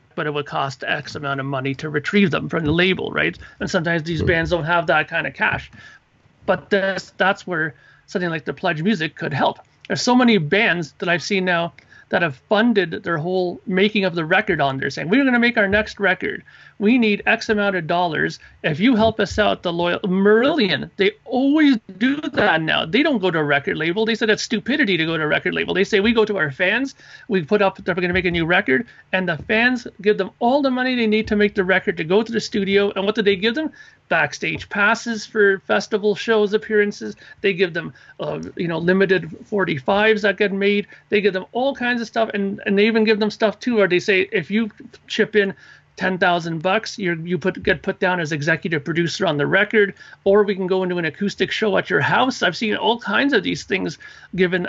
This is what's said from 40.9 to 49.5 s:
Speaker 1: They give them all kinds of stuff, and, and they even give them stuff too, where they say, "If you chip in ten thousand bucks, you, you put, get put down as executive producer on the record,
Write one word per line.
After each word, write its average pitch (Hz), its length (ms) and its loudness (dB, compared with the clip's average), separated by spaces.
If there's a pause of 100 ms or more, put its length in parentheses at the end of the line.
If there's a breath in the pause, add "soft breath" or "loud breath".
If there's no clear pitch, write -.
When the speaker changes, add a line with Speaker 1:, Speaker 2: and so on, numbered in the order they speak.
Speaker 1:
They 214 100 2
give 185 140 2
them 185 180 -6
all 269 220 -2
kinds 240 260 -2
of 220 60 -6
stuff, 226 260 -2
and, 202 320 -4
and 202 140 2
they 208 80 6
even 220 180 2
give 220 140 2
them 214 120 0
stuff 208 300 0
too, 240 160 -2
where 196 120 4
they 180 100 2
say, 190 340 0
"If 185 180 -4
you 214 200 0 (380)
chip - 280 0
in 196 160 2 (440 loud breath)
ten 185 200 -2
thousand 170 460 0
bucks, 196 360 -2
you, 170 240 -2
you 175 140 -2
put, 185 260 -2
get 190 200 0
put 190 160 -4
down 180 220 0
as 156 120 -4
executive 160 500 -2
producer 170 440 -2
on 151 100 0
the 143 100 0
record, 202 460 2 (320 loud breath)